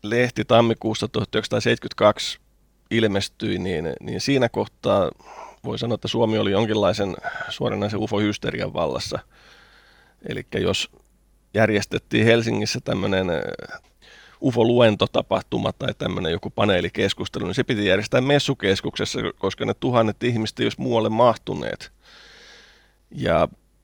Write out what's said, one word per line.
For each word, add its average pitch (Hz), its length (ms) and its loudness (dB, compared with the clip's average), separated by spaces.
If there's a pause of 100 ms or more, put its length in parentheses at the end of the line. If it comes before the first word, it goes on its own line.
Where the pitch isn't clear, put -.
lehti 120 400 0
tammikuussa 113 640 2
tuhat - 260 -4
yhdeksänsataaseitsemänkymmentäkaksi 113 1040 0 (520)
ilmestyi, 104 680 0
niin, 85 420 -4
niin 107 200 -8
siinä 127 280 2
kohtaa 101 640 0 (540)
voi 117 140 -8
sanoa, 117 160 -2
että 117 140 -6
Suomi 110 300 2
oli 101 120 0
jonkinlaisen 101 680 2 (320)
suoranaisen 101 520 -4
ufo-hysterian 104 760 -2
vallassa. 76 440 -2 (1120)
Elikkä - 300 -8
jos 95 320 -2 (640)
järjestettiin 110 680 2
Helsingissä 113 600 2
tämmönen, 95 460 -2
eh, 73 120 -2 (1000)
ufo-luentotapahtuma 113 1300 2
tai - 260 -6
tämmönen 95 340 -4
joku 92 180 -6
paneelikeskustelu, 98 920 0
niin 92 100 -4
se 131 100 0
piti 104 220 0
järjestää 104 340 2
messukeskuksessa, 131 1000 0 (200)
koska 98 260 -4
ne 107 100 -2
tuhannet 117 480 0
ihmiset 117 380 -2
ei 117 60 0
olisi - 140 -4
muualle 117 280 0
mahtuneet. 110 840 0 (1160)
Ja 85 380 0 (360)